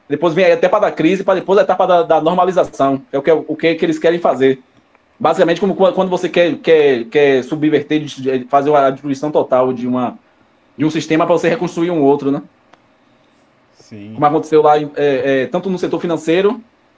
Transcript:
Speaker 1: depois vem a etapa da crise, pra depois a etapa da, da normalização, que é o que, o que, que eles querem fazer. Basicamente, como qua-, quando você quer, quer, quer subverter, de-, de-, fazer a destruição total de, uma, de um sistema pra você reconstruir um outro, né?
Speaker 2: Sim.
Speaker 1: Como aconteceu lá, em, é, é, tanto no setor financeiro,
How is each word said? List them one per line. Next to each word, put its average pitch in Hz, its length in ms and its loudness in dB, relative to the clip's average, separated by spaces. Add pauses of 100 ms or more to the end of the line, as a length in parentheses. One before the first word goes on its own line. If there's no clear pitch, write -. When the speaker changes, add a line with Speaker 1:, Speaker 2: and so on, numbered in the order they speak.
Speaker 1:
depois 151 280 -2
vem 185 100 2
a 175 40 4
etapa 170 280 2
da 190 140 0
crise, 180 320 0
pra 190 100 2
depois 185 240 0
a 196 60 2
etapa 185 240 0
da, 175 160 4
da 156 180 2
normalização, 170 800 0
que - 160 -12
é - 20 0
o 139 60 -4
que, 170 80 2
o 151 240 -2
que, 165 180 0
que 160 100 -4
eles 160 140 -2
querem 170 220 0
fazer. 131 420 0 (580)
Basicamente, 165 400 2
como 190 160 0
qua-, 185 180 2
quando 190 160 -2
você 175 200 -4
quer, 170 280 0
quer, 143 480 2
quer 135 380 2
subverter, 151 580 -2
de-, 135 200 -12
de-, 127 240 -4
fazer 139 300 0
a 139 160 4
destruição 139 400 -6
total 131 420 0
de, 123 140 -6
uma, 123 320 -4 (580)
de 143 80 -2
um 151 60 0
sistema 160 340 -2
pra 170 80 2
você 170 160 0
reconstruir 170 400 -4
um 160 140 -2
outro, 139 280 2
né? 143 120 -6 (1300)
Speaker 2:
Sim. 107 400 -20
Speaker 1:
Como 147 120 -2
aconteceu 151 360 2
lá, 151 180 4
em, 147 160 -8
é, 135 460 0
é, 123 60 -4
tanto 180 220 -6
no 185 80 -4
setor 170 220 -4
financeiro, 175 640 -2 (340)